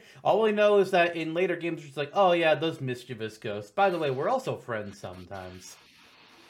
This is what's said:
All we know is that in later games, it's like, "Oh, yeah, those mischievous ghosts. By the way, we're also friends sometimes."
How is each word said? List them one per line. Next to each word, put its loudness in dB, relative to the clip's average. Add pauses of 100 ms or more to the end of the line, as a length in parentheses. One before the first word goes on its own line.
(220)
All 4
we 4
know 6
is 2
that 4
in -6
later 0
games, -6
it's -18
like, -6
"Oh, 4
yeah, 4
those -2
mischievous -8
ghosts. -8
By 2
the -2
way, 0
we're -2
also -2
friends -8
sometimes." -14 (720)